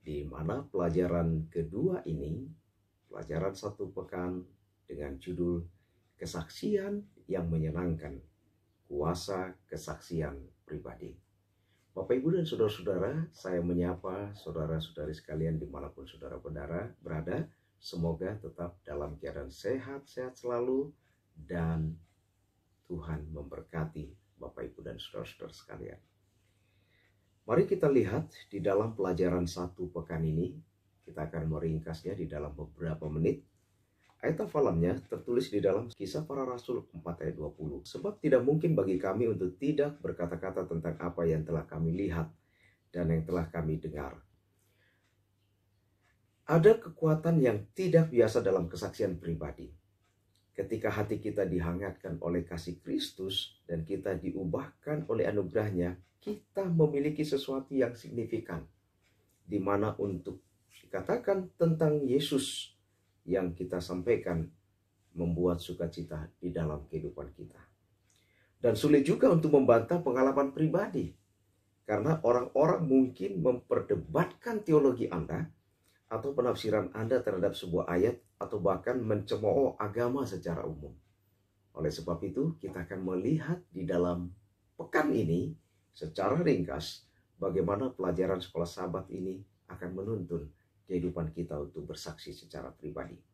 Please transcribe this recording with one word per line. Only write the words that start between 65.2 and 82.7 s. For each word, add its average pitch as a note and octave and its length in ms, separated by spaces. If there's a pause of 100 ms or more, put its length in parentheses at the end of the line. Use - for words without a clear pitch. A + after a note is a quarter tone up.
sukacita E2 720
di F2 160
dalam D2+ 320
kehidupan D2+ 480
kita. - 320 (960)
Dan A2+ 160
sulit D3 320
juga G#3+ 240
untuk D#3 240
membantah B2+ 480
pengalaman C3+ 480
pribadi. E3+ 640 (720)
Karena A#2+ 400
orang-orang D#3 560
mungkin C3+ 560
memperdebatkan D3+ 1200
teologi C#3 480
Anda E2+ 400 (640)
atau C3+ 240
penafsiran G#2+ 560
Anda A2+ 320
terhadap F#2+ 320
sebuah E2+ 320
ayat F#2+ 320 (160)
atau G2+ 220
bahkan G2 400
mencemooh G#2+ 800
agama A#2+ 480
secara F2 400
umum. D2 240 (880)
Oleh D2+ 160
sebab E2 320
itu, C3+ 320
kita F#2 260